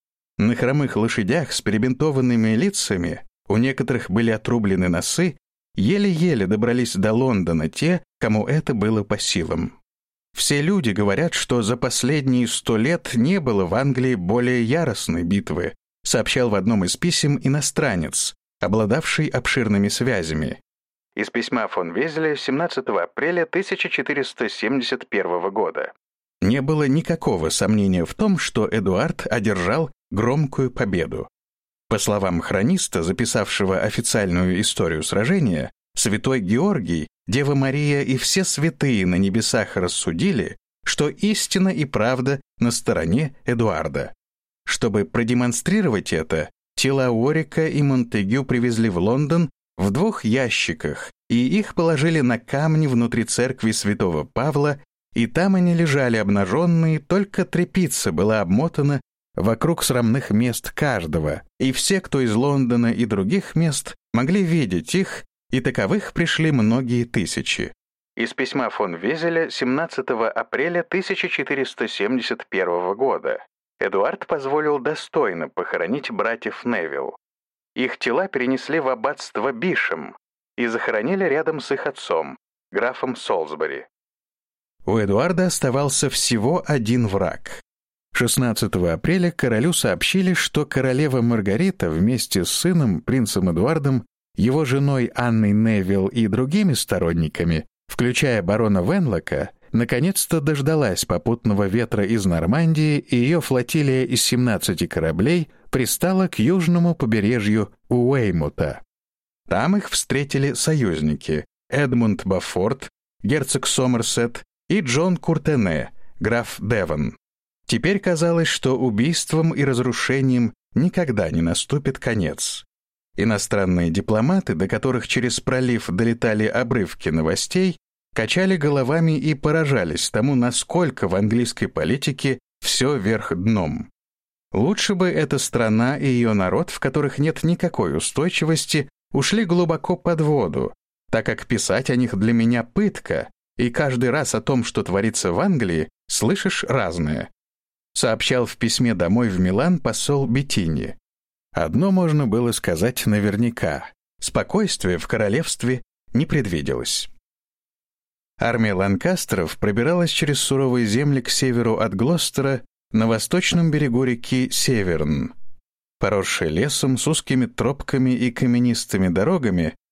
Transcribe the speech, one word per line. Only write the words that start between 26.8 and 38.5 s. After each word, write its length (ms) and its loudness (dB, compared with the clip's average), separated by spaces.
никакого 640 0
сомнения 540 2
в 120 -6
том, 240 2
что 280 0
Эдуард 600 0
одержал 640 0
громкую 640 0
победу. 560 -2
По 120 0
словам 420 0
хрониста, 640 0
записавшего 800 0
официальную 760 0
историю 440 -2
сражения, 640 0
святой 440 0
Георгий, 680 0
Дева 260 0
Мария 480 0
и 160 0
все 260 0
святые 640 0